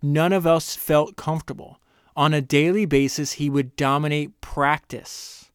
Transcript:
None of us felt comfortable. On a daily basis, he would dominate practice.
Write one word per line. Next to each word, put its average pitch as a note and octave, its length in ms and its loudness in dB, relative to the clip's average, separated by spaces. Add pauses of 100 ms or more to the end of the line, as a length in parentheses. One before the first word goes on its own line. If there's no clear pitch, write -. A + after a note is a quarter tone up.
None D#3 300 2
of F#3 140 2
us E3 300 2
felt D3+ 400 0
comfortable. - 640 -8 (340)
On D3+ 180 2
a D3+ 80 2
daily D#3+ 460 2
basis, C#3 460 0
he D3 180 -2
would C3+ 260 -2
dominate D3 640 -2
practice. - 1120 -4